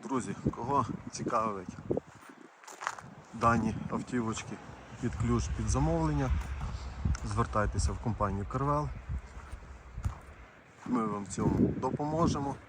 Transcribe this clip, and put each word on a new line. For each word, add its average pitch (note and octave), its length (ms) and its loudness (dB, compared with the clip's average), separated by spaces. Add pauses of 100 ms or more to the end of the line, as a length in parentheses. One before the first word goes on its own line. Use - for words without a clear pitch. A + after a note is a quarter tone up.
Друзі, G#2+ 320 -2 (200)
кого B2 300 2 (260)
цікавить G#2+ 640 -2 (1600)
дані A#2 420 4 (160)
автівочки A#2+ 640 -2 (480)
під B2 140 0
ключ, A#2 320 2 (100)
під G#2+ 120 0
замовлення, D3 600 4 (960)
звертайтеся G#2 680 2
в G2 120 -4
компанію G2+ 500 0
Carvel. C#3+ 340 2 (2000)
Ми A#2+ 200 2
вам G#2 180 -2
в G2+ 40 -8
цьому - 320 2
допоможемо. D3 960 2 (140)